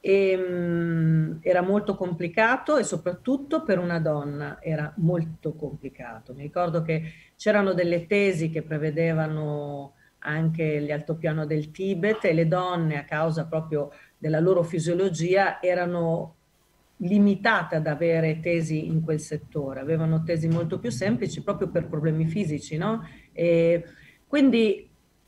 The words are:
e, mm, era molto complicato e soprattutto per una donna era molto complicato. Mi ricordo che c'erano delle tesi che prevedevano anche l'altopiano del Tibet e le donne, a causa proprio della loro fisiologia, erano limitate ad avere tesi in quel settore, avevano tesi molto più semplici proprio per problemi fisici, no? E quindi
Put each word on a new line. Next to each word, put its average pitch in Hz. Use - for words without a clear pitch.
e, 190
mm, 170
era 175
molto 202
complicato 220
e 233
soprattutto 254
per 202
una 175
donna 147
era 151
molto 160
complicato. 127
Mi 139
ricordo 165
che 160
c'erano 202
delle 170
tesi 185
che 160
prevedevano 151
anche 160
l'altopiano 156
del 151
Tibet 196
e 165
le 165
donne, 170
a 143
causa 156
proprio 156
della 156
loro 175
fisiologia, 175
erano 175
limitate 196
ad 156
avere 160
tesi 160
in 160
quel 156
settore, 139
avevano 160
tesi 165
molto 170
più 233
semplici 208
proprio 202
per 165
problemi 160
fisici, 156
no? 220
E 170
quindi 233